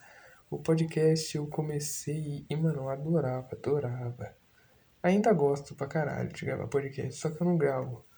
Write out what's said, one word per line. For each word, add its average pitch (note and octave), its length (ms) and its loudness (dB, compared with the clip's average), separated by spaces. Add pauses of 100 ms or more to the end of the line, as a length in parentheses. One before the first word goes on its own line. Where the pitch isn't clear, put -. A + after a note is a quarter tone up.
(500)
O C#3+ 80 -6
podcast D#3+ 800 2
eu D3 120 -2
comecei D3 1040 -4
e, D3 60 -2
mano, D3+ 280 0
eu C3+ 60 -4
adorava, C#3 600 0
adorava. B2 840 -2 (760)
Ainda G#3 240 6
gosto C#3+ 420 2
pra C3+ 140 -6
caralho C3 460 -2
de - 120 -10
gravar - 220 -4
podcast, C#3 500 -2
só - 140 -2
que D#3+ 100 -6
eu F3 60 4
não F3 100 4
gravo. C3 480 0 (120)